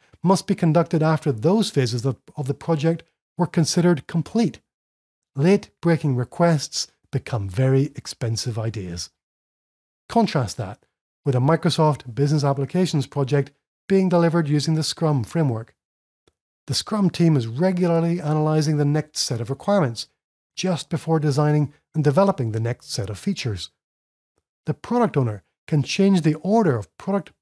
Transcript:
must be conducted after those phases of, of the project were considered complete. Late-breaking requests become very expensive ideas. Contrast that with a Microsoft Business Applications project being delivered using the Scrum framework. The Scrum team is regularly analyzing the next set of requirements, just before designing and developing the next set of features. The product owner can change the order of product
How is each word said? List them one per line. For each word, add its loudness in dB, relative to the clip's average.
must 2
be 2
conducted 2
after 0
those 0
phases -2
of, -2
of -8
the -2
project -2
were 0
considered 0
complete. -2
Late-breaking 0
requests 0
become -6
very 2
expensive -6
ideas. -8
Contrast 0
that -10
with 0
a 2
Microsoft 0
Business 0
Applications 0
project -2
being 4
delivered 2
using 0
the 0
Scrum 0
framework. -2
The -4
Scrum 0
team 4
is 0
regularly 0
analyzing 0
the 2
next -2
set -4
of -8
requirements, -2
just -4
before 0
designing 2
and 0
developing 2
the -4
next -6
set -6
of -10
features. -6
The -2
product -2
owner -2
can 0
change 2
the 2
order 2
of -8
product -4